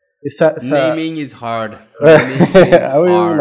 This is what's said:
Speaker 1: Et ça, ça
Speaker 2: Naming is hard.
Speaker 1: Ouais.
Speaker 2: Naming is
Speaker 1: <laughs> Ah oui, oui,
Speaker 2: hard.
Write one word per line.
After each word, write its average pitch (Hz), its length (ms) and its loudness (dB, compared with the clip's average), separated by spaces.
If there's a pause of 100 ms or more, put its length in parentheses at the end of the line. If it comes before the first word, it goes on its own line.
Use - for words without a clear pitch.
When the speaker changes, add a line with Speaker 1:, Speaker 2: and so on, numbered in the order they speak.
(240)
Speaker 1:
Et 143 60 -10
ça, 156 280 -2
ça 131 320 -4
Speaker 2:
Naming 160 280 -8
is 139 220 -12
hard. 113 340 -8 (260)
Speaker 1:
Ouais. 151 180 6
Speaker 2:
Naming 160 520 2
is 175 80 4
Speaker 1:
<laughs> - 20 -2
Ah 143 220 -2
oui, 180 80 0
oui, 180 40 2
Speaker 2:
hard. 175 280 0